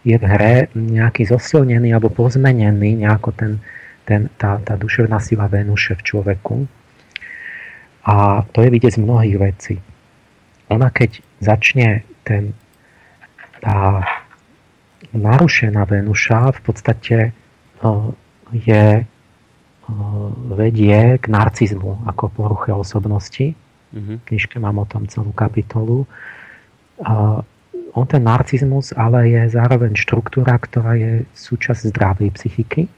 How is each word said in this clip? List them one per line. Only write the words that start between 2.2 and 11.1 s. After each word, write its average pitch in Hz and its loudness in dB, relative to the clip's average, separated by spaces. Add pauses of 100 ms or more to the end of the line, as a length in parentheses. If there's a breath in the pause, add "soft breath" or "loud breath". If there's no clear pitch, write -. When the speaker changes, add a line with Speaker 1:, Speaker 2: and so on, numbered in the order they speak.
Speaker 1:
nejako 107 2
ten, 107 -4 (480 loud breath)
ten, 107 0
tá, 101 0
tá 107 -6
duševná 107 0
sila 107 -2
Venuše 101 -2
v 90 -10
človeku. 101 -4 (1500 loud breath)
A 101 4
to 117 4
je 123 4
vidieť 117 2
z 110 0
mnohých 110 2
vecí. 98 -2 (1000)
Ona 123 2
keď - -2 (160)